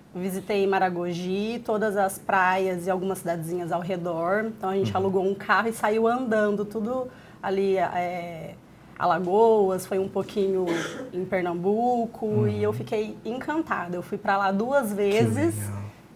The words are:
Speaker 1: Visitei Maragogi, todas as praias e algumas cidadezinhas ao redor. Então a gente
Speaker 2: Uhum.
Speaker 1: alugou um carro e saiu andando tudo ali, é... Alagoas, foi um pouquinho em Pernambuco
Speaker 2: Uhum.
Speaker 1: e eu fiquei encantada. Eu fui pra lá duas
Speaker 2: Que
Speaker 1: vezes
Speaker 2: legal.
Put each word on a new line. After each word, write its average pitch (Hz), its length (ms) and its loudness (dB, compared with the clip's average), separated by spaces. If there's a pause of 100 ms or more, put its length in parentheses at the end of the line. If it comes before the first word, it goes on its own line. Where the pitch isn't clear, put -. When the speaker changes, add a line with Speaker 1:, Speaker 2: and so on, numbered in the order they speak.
(140)
Speaker 1:
Visitei 190 520 0
Maragogi, 185 1000 0
todas 214 320 0
as 196 220 0
praias 185 680 0
e 190 40 2
algumas 185 280 -2
cidadezinhas 170 540 -4
ao 175 80 0
redor. 175 680 -2
Então 220 240 -4
a 190 60 0
gente 190 140 0
Speaker 2:
Uhum. - 60 -2
Speaker 1:
alugou 190 280 2
um 196 100 0
carro 208 340 2
e 226 40 0
saiu 220 360 2
andando 214 560 2
tudo 233 440 -4 (340)
ali, 196 340 2
é... 175 800 -4 (440)
Alagoas, 185 880 4
foi 196 140 -2
um 196 80 -2
pouquinho 190 580 0 (460)
em 180 120 -4
Pernambuco 208 1000 0
Speaker 2:
Uhum. 214 220 2
Speaker 1:
e 208 140 -2
eu 208 100 2
fiquei 220 520 -4
encantada. 233 720 -4
Eu 175 60 -6
fui 202 160 -8
pra 202 180 0
lá 196 160 2
duas 233 360 2
Speaker 2:
Que 208 60 -4
Speaker 1:
vezes 220 640 2
Speaker 2:
legal. 101 260 -8 (340)